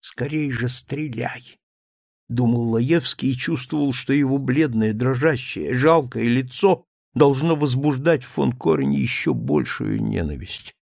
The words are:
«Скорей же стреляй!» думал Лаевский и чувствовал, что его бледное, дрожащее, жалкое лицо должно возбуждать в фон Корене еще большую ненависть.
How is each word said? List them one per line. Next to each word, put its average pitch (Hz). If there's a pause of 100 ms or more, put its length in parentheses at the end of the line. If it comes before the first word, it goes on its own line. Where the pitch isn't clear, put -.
«Скорей 147
же 123
стреляй!» - (680)
думал 117
Лаевский 131
и 127
чувствовал, 143
что 131
его 139
бледное, 127
дрожащее, 127
жалкое 131
лицо 131 (280)
должно 143
возбуждать 143
в -
фон 135
Корене 71
еще 67
большую 60
ненависть. 80 (120)